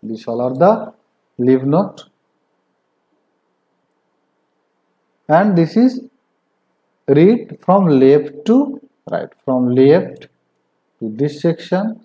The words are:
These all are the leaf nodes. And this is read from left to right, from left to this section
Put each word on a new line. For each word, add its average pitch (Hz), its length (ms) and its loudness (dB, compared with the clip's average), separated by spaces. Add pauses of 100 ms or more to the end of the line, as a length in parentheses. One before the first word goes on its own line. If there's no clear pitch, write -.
These 110 240 -12
all 117 140 -8
are 127 140 -4
the 190 400 0 (420)
leaf 127 280 2
nodes. 175 440 -4 (3250)
And 185 260 2
this 165 220 0
is 247 240 2 (1080)
read 175 520 2
from 190 280 0
left 139 580 2
to 262 340 -2 (300)
right, - 180 -8 (160)
from 127 300 -2
left 143 540 2 (720)
to 113 100 -10
this 143 320 -6
section 185 640 -6